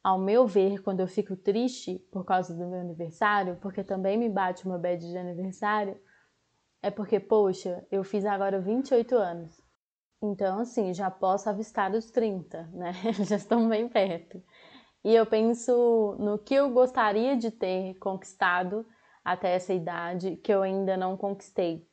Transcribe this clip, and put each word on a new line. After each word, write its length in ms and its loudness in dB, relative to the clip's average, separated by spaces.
Ao 160 2
meu 300 4
ver, 360 2
quando 180 -2
eu 80 0
fico 260 -4
triste 640 -2
por 120 -8
causa 300 -2
do 120 -8
meu 140 -8
aniversário, 800 -2
porque 220 -8
também 340 -2
me 120 0
bate 360 -2
uma 140 -4
bad 260 -2
de 140 -8
aniversário, 800 -4
é 80 -2
porque, 280 -2
poxa, 720 0
eu 140 -2
fiz 200 -4
agora 360 0
vinte 300 -2
e 40 2
oito 220 2
anos. 440 -2
Então, 380 -2
assim, 340 -2
já 160 -2
posso 400 0
avistar 420 -2
os 180 -2
trinta, 600 -2
né? 200 -8
<laughs> 160 -2
Já 100 0
estão 320 2
bem 200 0
perto. 520 -2
E 100 4
eu 120 8
penso 920 2
no 200 0
que 160 -2
eu 160 4
gostaria 680 4
de 140 0
ter 480 -2
conquistado 880 -2
até 300 0
essa 180 -2
idade, 640 -4
que 160 -2
eu 100 4
ainda 340 0
não 200 -2
conquistei. 760 -4